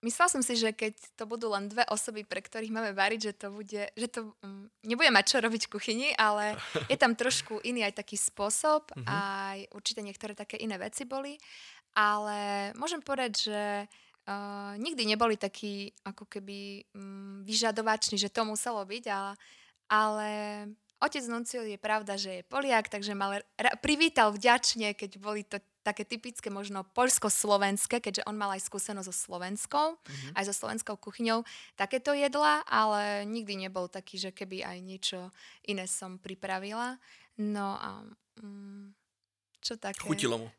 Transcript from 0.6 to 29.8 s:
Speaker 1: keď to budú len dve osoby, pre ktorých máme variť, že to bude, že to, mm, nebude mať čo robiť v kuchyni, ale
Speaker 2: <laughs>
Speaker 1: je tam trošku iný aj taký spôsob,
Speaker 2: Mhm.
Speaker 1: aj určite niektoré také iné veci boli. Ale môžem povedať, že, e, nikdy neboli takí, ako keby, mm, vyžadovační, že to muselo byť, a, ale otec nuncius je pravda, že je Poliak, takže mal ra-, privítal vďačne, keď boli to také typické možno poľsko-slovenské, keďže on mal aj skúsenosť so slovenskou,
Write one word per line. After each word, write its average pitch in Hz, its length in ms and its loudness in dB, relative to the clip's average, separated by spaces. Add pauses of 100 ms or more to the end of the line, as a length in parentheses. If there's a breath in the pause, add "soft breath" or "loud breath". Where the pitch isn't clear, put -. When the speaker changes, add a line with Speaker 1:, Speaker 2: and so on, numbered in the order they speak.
Speaker 1:
keď 220 220 -4 (220)
to 226 100 -8
budú 226 240 -4
len 202 180 0
dve 220 200 2
osoby, 214 360 -2
pre 185 160 -6
ktorých 220 300 -8
máme 220 240 -2
variť, 196 300 2
že 208 120 -4
to - 140 -10
bude, 202 400 -8
že 226 200 -6
to, 226 300 -8
mm, 196 460 -18
nebude 240 240 4
mať 202 180 8
čo - 140 4
robiť 226 240 2
v - 80 -12
kuchyni, 226 400 -2
ale 208 440 2
Speaker 2:
<laughs> - 360 -4
Speaker 1:
je 269 40 2
tam 240 180 6
trošku - 480 -2
iný 240 200 -2
aj 208 140 -2
taký - 200 -10
spôsob, 302 760 0
Speaker 2:
Mhm. 123 140 -8
Speaker 1:
aj 196 520 -2 (140)
určite 208 300 -6
niektoré 202 320 -10
také 208 240 -10
iné 220 180 -4
veci 202 280 -8
boli. 269 340 -6 (540 loud breath)
Ale 208 840 2
môžem 320 260 -4
povedať, 254 480 -2
že, 208 120 -2 (600 soft breath)
e, - 120 -8 (440)
nikdy 247 320 -2
neboli 214 260 4
takí, 202 540 -6 (140)
ako 202 260 -12
keby, 202 640 -12
mm, 196 500 -14
vyžadovační, 220 800 2
že 202 80 0
to 226 160 0
muselo 214 400 -2
byť, 220 240 -8
a, 196 240 -4 (560 loud breath)
ale 214 400 4 (680)
otec 285 260 0
nuncius 233 400 -4
je 208 140 -6
pravda, 214 380 0
že 196 180 -4
je 180 100 -8
Poliak, 254 440 4
takže 202 260 -4
mal 196 240 0 (160)
ra-, - 240 4
privítal 294 520 6
vďačne, 220 640 4
keď 196 240 -10
boli 208 260 -6
to 202 140 -10 (240)
také 208 220 -2
typické 233 480 -8
možno 202 340 -6
poľsko-slovenské, 208 1160 4
keďže - 240 -2
on 214 80 -6
mal 208 160 -2
aj 190 160 -4
skúsenosť 196 400 -6
so 185 80 -8
slovenskou, 196 720 0 (100)